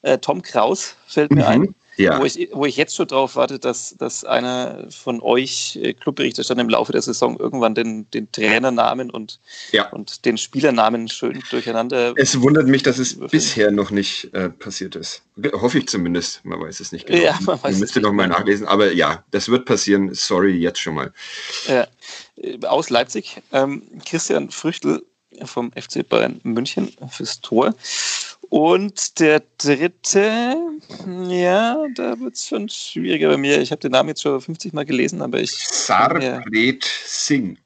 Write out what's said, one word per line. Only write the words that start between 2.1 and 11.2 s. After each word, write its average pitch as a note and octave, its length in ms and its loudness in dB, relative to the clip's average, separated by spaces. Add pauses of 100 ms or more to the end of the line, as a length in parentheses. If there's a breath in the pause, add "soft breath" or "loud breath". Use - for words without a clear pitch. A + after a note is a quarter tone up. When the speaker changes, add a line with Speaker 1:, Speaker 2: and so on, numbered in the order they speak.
Speaker 1:
wo C#3 40 2
ich, E3+ 280 -2
wo C3+ 120 -2
ich C3+ 120 0
jetzt - 180 0
schon - 140 -2
drauf C3+ 280 0
warte, B2+ 220 0
dass, - 400 -4
dass - 260 -6
einer B2 680 -2
von A#2+ 300 -6
euch, B2 640 0
äh, B2 120 -2
Clubberichterstattern B2+ 720 -2
im A2+ 40 0
Laufe A2+ 220 2
der A#2 100 2
Saison A#2+ 360 -2
irgendwann A2 360 -2
den, A2 380 -4
den A2 180 -8
Trainernamen A#2+ 800 0
und, A2 300 -12 (320 loud breath)
Speaker 2:
Ja. G#2 180 2
Speaker 1:
und - 340 -14
den A2+ 140 2
Spielernamen A#2 680 2
schön B2+ 420 -6